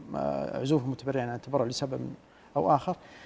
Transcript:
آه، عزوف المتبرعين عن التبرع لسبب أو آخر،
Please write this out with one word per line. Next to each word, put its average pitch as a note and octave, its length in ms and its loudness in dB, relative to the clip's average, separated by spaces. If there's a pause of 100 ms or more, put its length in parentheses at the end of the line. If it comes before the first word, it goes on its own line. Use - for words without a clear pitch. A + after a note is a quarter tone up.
(160)
آه، - 440 -2
عزوف C3+ 240 4
المتبرعين B2+ 440 -2
عن A#2+ 80 -4
التبرع C3 280 0
لسبب B2+ 500 -4 (420)
أو D#3+ 180 6
آخر، E3+ 220 2 (300)